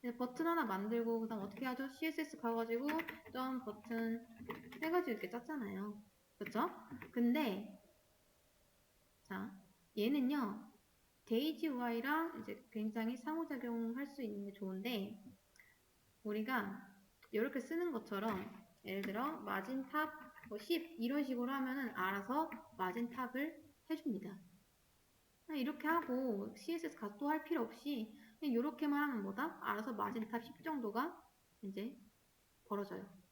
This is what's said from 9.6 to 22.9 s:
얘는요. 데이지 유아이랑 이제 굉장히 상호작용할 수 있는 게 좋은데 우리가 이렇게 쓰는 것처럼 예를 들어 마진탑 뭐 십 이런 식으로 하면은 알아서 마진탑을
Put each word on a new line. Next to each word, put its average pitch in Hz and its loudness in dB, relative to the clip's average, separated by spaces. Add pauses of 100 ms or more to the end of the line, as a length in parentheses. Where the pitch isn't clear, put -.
얘는요. 247 4 (540)
데이지 311 2
유아이랑 247 2
이제 - -8
굉장히 220 0
상호작용할 254 -2
수 285 -8
있는 208 -4
게 196 -6
좋은데 196 -4 (1000)
우리가 214 0 (420)
이렇게 220 4
쓰는 339 0
것처럼 208 0 (360)
예를 196 -2
들어 240 -2
마진탑 262 0 (360)
뭐 208 -6
십 - 0
이런 277 2
식으로 247 0
하면은 262 0
알아서 202 2 (280)
마진탑을 240 -2 (280)